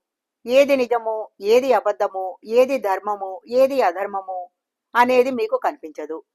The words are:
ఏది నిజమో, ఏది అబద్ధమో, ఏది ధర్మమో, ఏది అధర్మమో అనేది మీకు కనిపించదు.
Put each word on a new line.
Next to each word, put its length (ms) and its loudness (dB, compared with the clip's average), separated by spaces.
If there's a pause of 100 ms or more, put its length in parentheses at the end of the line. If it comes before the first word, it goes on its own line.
(460)
ఏది 300 4
నిజమో, 540 -2 (100)
ఏది 320 4
అబద్ధమో, 720 -2
ఏది 340 2
ధర్మమో, 720 -4
ఏది 340 2
అధర్మమో 680 -4 (440)
అనేది 360 4
మీకు 260 -4
కనిపించదు. 680 -8 (120)